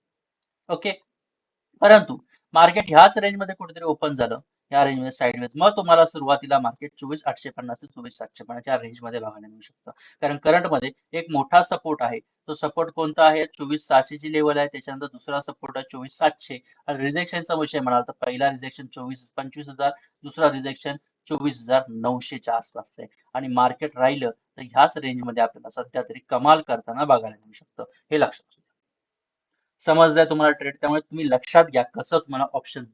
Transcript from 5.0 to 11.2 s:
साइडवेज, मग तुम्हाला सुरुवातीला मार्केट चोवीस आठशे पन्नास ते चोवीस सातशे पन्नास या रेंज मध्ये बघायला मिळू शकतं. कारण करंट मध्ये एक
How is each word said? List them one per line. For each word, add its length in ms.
साइडवेज, 440
मग 200
तुम्हाला 300
सुरुवातीला 540
मार्केट 400
चोवीस 260
आठशे 240
पन्नास 320
ते 60
चोवीस 300
सातशे 260
पन्नास 240
या 80
रेंज 260
मध्ये 180
बघायला 280
मिळू 140
शकतं. 300
कारण 160
करंट 280
मध्ये 260
एक 180